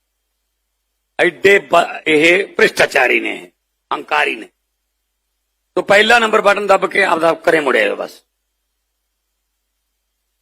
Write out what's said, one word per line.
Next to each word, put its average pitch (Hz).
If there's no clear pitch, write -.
ਐਡੇ 190
ਬ-, -
ਇਹ 165
ਭ੍ਰਿਸ਼ਟਾਚਾਰੀ 135
ਨੇ, 98
ਹੰਕਾਰੀ 143
ਨੇ। 104
ਤੋ 180
ਪਹਿਲਾ 214
ਨੰਬਰ 220
ਬਟਨ 202
ਦੱਬ 190
ਕੇ 190
ਆਪਦਾ 165
ਘਰੇ 160
ਮੁੜ 131
ਆਇਓ 101
ਬਸ। -